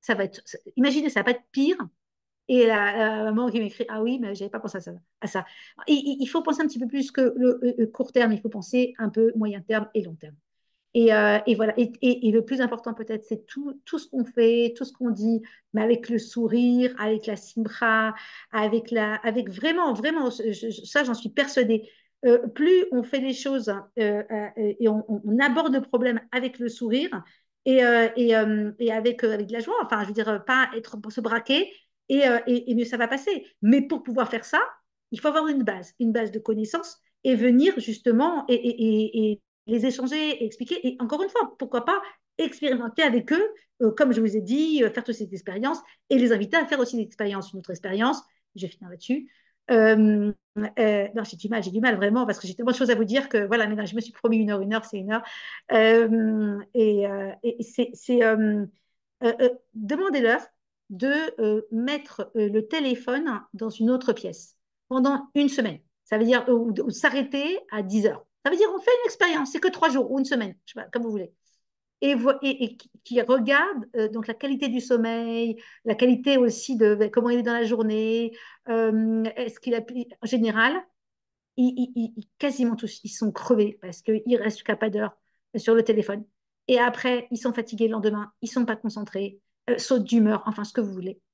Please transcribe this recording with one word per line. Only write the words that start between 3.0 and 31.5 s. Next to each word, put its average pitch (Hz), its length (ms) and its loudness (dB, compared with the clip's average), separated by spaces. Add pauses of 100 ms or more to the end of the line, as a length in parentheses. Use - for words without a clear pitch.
maman 220 260 0
qui 220 120 -2
m'écrit, « 214 260 -6
Ah 220 160 -6
oui, 247 160 -2
mais 202 160 -6
j'avais 196 160 -10
pas 226 80 -10
pensé 196 200 -10
à - 20 -14
ça, 175 100 -14 (300)
à 214 60 -8
ça. » 190 180 -6 (420)
Et, 311 60 4
il, 277 260 -2
il 269 80 -4
faut 330 140 -2
penser 320 200 -2
un 311 60 2
petit 240 120 -4
peu 247 80 -4
plus 277 220 -4
que 254 280 2
le, 247 240 4
le, 247 160 0
le 220 100 2
court 254 240 -6
terme, 226 220 4
il 208 80 -2
faut 226 80 -4
penser 247 480 -2
un 226 100 -4
peu 226 300 2
moyen 208 240 -4
terme 214 320 -2
et 220 80 0
long 170 140 -10
terme. 151 200 -20 (600)
Et, 226 160 8
euh, 208 360 4
et 240 80 4
voilà. 214 240 0
Et, 240 120 2 (120)
et, 247 240 4
et 214 40 4
le 226 140 4
plus 262 160 -2
important 233 320 -4
peut-être, 220 300 -8
c'est 214 240 -8
tout, 277 360 -10
tout - 140 -8
ce - 100 -10
qu'on 254 180 -4
fait, 233 520 2
tout 269 80 -6
ce - 80 -16
qu'on 247 160 -4
dit, 220 320 0 (320)
mais 214 80 0
avec 233 260 2
le 233 120 0
sourire, 247 800 2
avec 214 260 -2
la 214 100 -6
simra, 220 800 -2 (380)
avec 220 400 -2
la, 214 240 -2
avec 220 340 -4
vraiment, 294 440 -2
vraiment, 269 360 -2
je, 226 220 -4
je, 220 180 -6 (160)
ça, 285 180 0
j'en 247 120 -2
suis 220 140 -10
persuadée. 233 600 0 (360)
Euh, 240 220 6
plus 359 440 4
on 247 100 0
fait 262 200 -4
les 262 120 -2
choses, 254 360 -4 (280)
euh, 208 340 0
euh, 208 240 -6
et 214 320 0
on, 214 200 0
on, 208 180 -4
on 214 140 2
aborde 277 340 2
le 269 80 2
problème 247 400 0 (100)
avec 247 280 -4
le 233 100 -4
sourire 240 540 -4 (420)
et, 262 180 6
euh, 233 320 6
et, 233 200 4
euh, 214 420 0
et 233 140 -2
avec, 233 320 -2
euh, 220 100 2
avec 208 140 -4
de 214 60 -10
la 233 80 -6
joie. 349 220 -4
Enfin, 214 200 -2
je 196 60 -6
veux 214 40 -8
dire, 214 160 -2
euh, 208 80 0
pas 247 380 0
être, 226 240 -10 (100)
se 233 120 -8
braquer 233 520 0 (360)